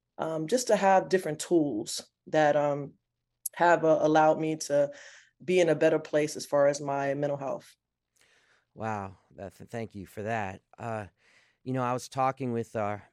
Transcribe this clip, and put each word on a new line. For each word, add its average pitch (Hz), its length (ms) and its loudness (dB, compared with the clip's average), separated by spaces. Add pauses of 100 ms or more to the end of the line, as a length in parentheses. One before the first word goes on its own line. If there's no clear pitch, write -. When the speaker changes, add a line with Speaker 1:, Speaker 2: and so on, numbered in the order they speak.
(180)
Speaker 1:
um, 160 300 -4
just 247 200 -2
to 214 80 4
have 190 340 4
different 165 300 -2
tools 143 680 0 (200)
that, 151 280 4
um, 143 380 -2 (600)
have, 170 280 4
uh, 156 180 6
allowed 156 380 4
me 156 160 -2
to 143 340 0 (540)
be 180 160 2
in 170 100 4
a 151 60 2
better 160 240 4
place 151 360 -2
as - 100 -10
far 143 220 2
as 143 120 0
my 139 340 -2
mental 143 240 -4
health. 131 380 -10 (1000)
Speaker 2:
Wow. 101 400 -8 (200)
That, 92 180 -14
th-, - 160 -20
thank 113 240 -10
you 98 120 -14
for - 160 -14
that. 104 380 -6 (180)
Uh, 110 280 -8 (580)
you 127 80 -8
know, 127 100 -2
I 123 120 -2
was 123 140 -8
talking 131 440 -4
with 117 240 -6
our 104 360 -4